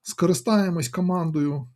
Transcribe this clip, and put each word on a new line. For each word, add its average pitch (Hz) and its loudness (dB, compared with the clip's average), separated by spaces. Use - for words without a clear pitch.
скористаємось 180 0
командою 156 -2